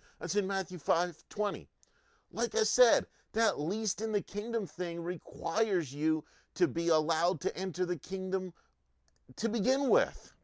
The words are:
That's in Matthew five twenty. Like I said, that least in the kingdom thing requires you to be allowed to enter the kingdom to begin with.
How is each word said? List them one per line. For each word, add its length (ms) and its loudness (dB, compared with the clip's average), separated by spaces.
That's 160 -6
in 100 2
Matthew 320 -4
five 400 2
twenty. 380 -4
Like 220 -2
I 80 2
said, 460 4
that 260 2
least 420 -4
in 100 -2
the 100 0
kingdom 460 -4
thing 340 -6
requires 920 -2
you 300 0
to 140 4
be 220 -2
allowed 520 2
to 160 -2
enter 300 -2
the 100 -2
kingdom 560 -4
to 120 -2
begin 400 0
with. 440 0